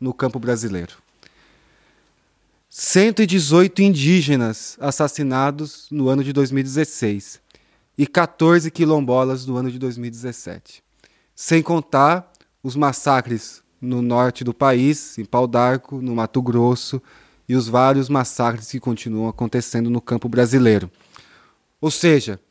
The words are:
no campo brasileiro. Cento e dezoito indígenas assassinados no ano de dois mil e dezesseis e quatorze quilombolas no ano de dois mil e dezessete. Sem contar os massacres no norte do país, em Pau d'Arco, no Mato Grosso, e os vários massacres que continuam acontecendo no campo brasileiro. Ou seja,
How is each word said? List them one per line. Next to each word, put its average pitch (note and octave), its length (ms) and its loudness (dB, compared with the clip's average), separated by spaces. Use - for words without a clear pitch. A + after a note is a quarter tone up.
no B2+ 140 -4
campo C3 240 -4
brasileiro. A2 560 -4
Cento G#3+ 520 2
e G#3+ 60 4
dezoito F3+ 560 2
indígenas C#3+ 1000 2
assassinados C#3+ 1120 -4
no C#3+ 180 -2
ano C3+ 160 0
de C#3 80 -6
dois C3+ 180 0
mil C3+ 100 0
e - 20 -2
dezesseis C3 800 -4
e - 80 2
quatorze E3 640 2
quilombolas C3 760 0
no B2+ 120 -6
ano B2+ 140 -4
de B2 80 -12
dois B2+ 200 -8
mil A#2+ 80 -10
e A#2 40 -8
dezessete. A#2 720 -14
Sem E3 280 0
contar D#3+ 680 0
os B2+ 120 -8
massacres C3 880 -2
no B2 220 -4
norte A#2+ 440 0
do A#2 100 -4
país, C3+ 640 0
em A2 80 -10
Pau B2 200 0
d'Arco, B2 540 0
no B2 140 -6
Mato A#2 260 -2
Grosso, B2 600 0
e B2 80 -2
os A#2+ 140 0
vários C3 400 2
massacres A#2+ 600 -2
que B2+ 100 -8
continuam A2+ 480 -4
acontecendo A#2 640 -4
no A#2+ 100 -2
campo A#2+ 280 -4
brasileiro. A#2 640 4
Ou D#3 120 -2
seja, C#3 500 2